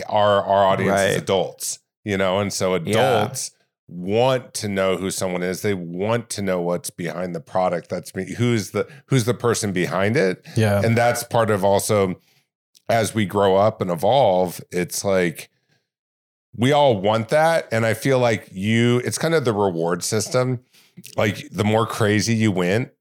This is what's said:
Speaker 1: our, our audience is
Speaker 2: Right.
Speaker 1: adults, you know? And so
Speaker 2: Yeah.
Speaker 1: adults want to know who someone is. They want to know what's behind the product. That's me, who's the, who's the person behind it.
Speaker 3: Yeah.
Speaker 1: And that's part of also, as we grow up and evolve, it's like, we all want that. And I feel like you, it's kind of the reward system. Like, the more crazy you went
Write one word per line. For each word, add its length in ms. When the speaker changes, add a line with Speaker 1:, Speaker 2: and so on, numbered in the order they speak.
Speaker 1:
our, 340
our 240
audience 360
is 140
Speaker 2:
Right. 60
Speaker 1:
adults, 580
you 120
know? 220
And 140
so 220
Speaker 2:
Yeah. 20
Speaker 1:
adults 280
want 640
to 160
know 260
who 160
someone 320
is. 200
They 100
want 560
to 120
know 200
what's 300
behind 440
the 60
product. 480
That's 260
me, 200
who's 360
the, 160
who's 180
the 80
person 400
behind 420
it. 300
Speaker 3:
Yeah. 260
Speaker 1:
And 160
that's 260
part 280
of 140
also, 560
as 260
we 120
grow 320
up 240
and 100
evolve, 720
it's 320
like, 460
we 160
all 300
want 280
that. 420
And 140
I 100
feel 240
like 320
you, 480
it's 180
kind 160
of 120
the 80
reward 500
system. 580
Like, 340
the 140
more 200
crazy 500
you 160
went 500